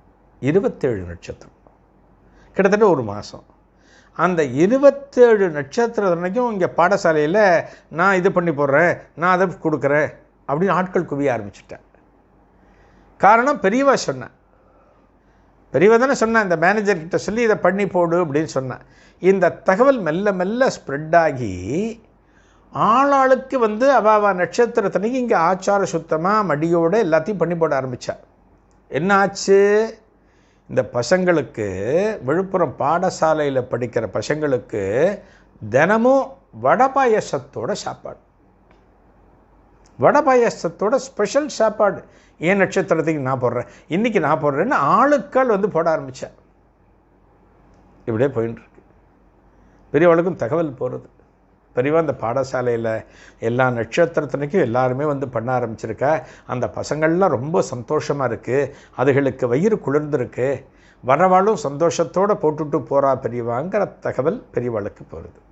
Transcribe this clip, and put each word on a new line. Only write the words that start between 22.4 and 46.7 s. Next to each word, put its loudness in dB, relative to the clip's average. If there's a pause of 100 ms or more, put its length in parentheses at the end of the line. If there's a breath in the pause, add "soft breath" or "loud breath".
ஆளாளுக்கு 2
வந்து 2
அவ, 4
அவ 4
நட்சத்திரத்தன்னைக்கு 0
இங்க 0
ஆச்சார 0
சுத்தமா -2
மடியோட 0
எல்லாத்தையும் 0
பண்ணி -2
போட 0
ஆரம்பிச்சா. -8 (720)
என்ன 0
ஆச்சு? 2 (680 soft breath)
இந்த -2
பசங்களுக்கு, 0 (600)
விழுப்புரம் -2
பாடசாலையில 0
படிக்கிற -4
பசங்களுக்கு -2 (500 soft breath)
தினமும் 2 (200)
வடை 2
பாயசத்தோட -2
சாப்பாடு. -10 (1800)
வடை 4
பாயசத்தோட 0
ஸ்பெஷல் -2
சாப்பாடு. 0 (340 soft breath)
"என் 0
நட்சத்திரத்துக்கு 0
நான் -2
போடுறேன், -2 (200 loud breath)
இன்னைக்கு 0
நான் 0
போடுறேன்னு" 0
ஆளுக்கள் 2
வந்து 0
போட 0
ஆரம்பிச்சா. -12 (1700)